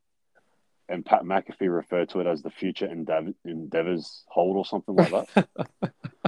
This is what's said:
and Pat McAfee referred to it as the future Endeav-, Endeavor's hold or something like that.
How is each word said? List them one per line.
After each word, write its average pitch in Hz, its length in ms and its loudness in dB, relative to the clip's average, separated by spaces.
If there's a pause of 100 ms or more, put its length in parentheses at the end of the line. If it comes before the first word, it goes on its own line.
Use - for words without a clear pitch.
(880)
and 90 160 -6
Pat 107 180 2
McAfee 92 520 -2
referred 85 360 0
to 95 100 -2
it 87 60 0
as 82 160 0
the 78 80 -8
future - 360 -4
Endeav-, 80 480 -4 (120)
Endeavor's 82 800 -4
hold 92 280 2
or 98 100 0
something 101 300 -4
like 165 140 8
that. - 380 2 (800)